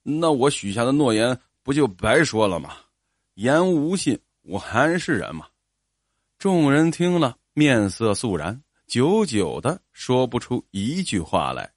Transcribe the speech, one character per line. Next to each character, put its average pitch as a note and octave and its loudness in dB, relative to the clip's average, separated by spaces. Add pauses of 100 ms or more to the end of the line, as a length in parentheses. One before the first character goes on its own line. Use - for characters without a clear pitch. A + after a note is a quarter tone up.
那 D#3 0
我 C#3 2
许 G2+ -6
下 A#2 -2
的 B2+ 0
诺 C#3 2
言 A#2+ 0 (220)
不 C3+ -6
就 C#3 2
白 A2+ 2
说 A2 0
了 F2 -2
吗？ C#2+ -14 (580)
言 D3+ 2
无 D#3+ 0
信， D3 -2 (220)
我 F#2+ -10
还 D3 0
是 E3 -4
人 E2 -4
吗？” D#2 -12 (960)
众 E3+ 2
人 D#3+ 4
听 F3 0
了， C3+ 0 (160)
面 B2 4
色 G#2+ -2
肃 G2+ -2
然， F#2 -6 (240)
久 F#3 2
久 F2 -2
的 D3+ -4 (140)
说 B2+ 0
不 A#2+ -6
出 - -4
一 B2 -4
句 G#2 -2
话 D#2 -2
来。 G#1 -10